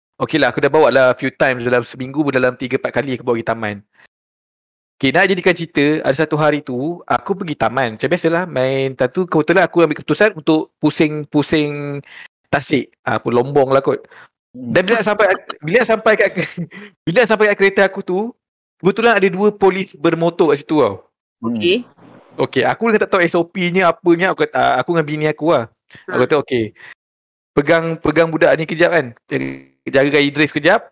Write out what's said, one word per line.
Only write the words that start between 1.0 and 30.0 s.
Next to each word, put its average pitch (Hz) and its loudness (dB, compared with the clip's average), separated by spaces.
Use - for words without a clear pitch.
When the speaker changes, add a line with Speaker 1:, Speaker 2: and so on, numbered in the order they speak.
Speaker 1:
few 135 -6
times, 127 0
dalam 123 2
seminggu 131 -6
pun 143 0
dalam 127 2
tiga, 127 -6
empat - -6
kali 139 -4
aku - -12
bawa 123 -2
pergi 113 -6
taman. 113 -4
Okey, 135 -2
nak 180 2
jadikan 185 0
cerita, 165 -4
ada 131 0
satu 156 -2
hari 151 2
tu, 127 -8
aku - -2
pergi 180 -8
taman. 117 -2
Macam 107 -6
biasalah, 170 0
main. 135 -2
Lepas 127 -2
tu, 185 -4
kebetulan 170 2
aku - -2
ambil 156 2
keputusan 208 0
untuk 156 -2
pusing-pusing 147 -2
tasik. - -4
Ha, 117 -4
apa, - -8
lombong 131 0
lah 135 2
kot. - -4
Speaker 2:
Hmm. 123 -8
Speaker 1:
Dan 180 2
bila 220 0
sampai, 208 0
bila 170 0
sampai 220 0
kat, 196 2
<laughs> - -20
bila 175 2
sampai 214 2
kat 202 0
kereta 196 2
aku 190 0
tu, 202 -4
kebetulan 220 2
ada 196 4
dua 190 0
polis 190 0
bermotor 165 2
kat 143 0
situ 156 -2
tau. 107 2
Speaker 2:
Hmm. 113 -6
Speaker 3:
Okey. 196 -2
Speaker 1:
Okey, 131 -2
aku 127 -2
dah 208 2
tak 202 -2
tahu 190 2
S 170 0
O 170 2
P-nya 175 -2
apanya. 170 0
Aku 151 -4
kata, 147 -2
ah, 127 0
aku 147 -2
dengan 165 2
bini 151 -4
aku 151 -2
lah. 120 0
Aku 180 -10
Speaker 3:
Ha. 123 2
Speaker 1:
kata, 139 0
"Okey, 120 -2
pegang, 165 0
pegang 160 0
budak 156 2
ni 156 0
kejap 165 0
kan. 156 0
Jaga, 135 -6